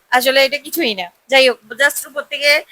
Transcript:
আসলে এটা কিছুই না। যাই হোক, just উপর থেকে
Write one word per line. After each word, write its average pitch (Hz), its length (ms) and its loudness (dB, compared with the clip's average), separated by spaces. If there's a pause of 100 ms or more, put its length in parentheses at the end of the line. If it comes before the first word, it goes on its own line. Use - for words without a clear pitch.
(120)
আসলে 262 340 2
এটা 269 120 -2
কিছুই 285 380 -6
না। 180 160 -12 (160)
যাই 262 220 4
হোক, 220 80 -2 (120)
just 285 400 -2
উপর 277 120 -10
থেকে 294 400 0 (100)